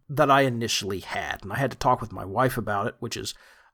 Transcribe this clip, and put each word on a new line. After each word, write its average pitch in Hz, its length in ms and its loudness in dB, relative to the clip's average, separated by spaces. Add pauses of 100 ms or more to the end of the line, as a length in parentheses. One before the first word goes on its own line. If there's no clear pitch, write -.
that 143 220 4
I 139 100 8
initially 113 600 0
had, - 420 -8
and 101 100 -10
I 113 40 -4
had 131 120 0
to - 80 -12
talk 127 240 2
with 104 100 -10
my 95 140 -10
wife 120 320 0
about 104 300 -2
it, 127 120 -8
which 117 160 -8
is 107 200 -8 (380)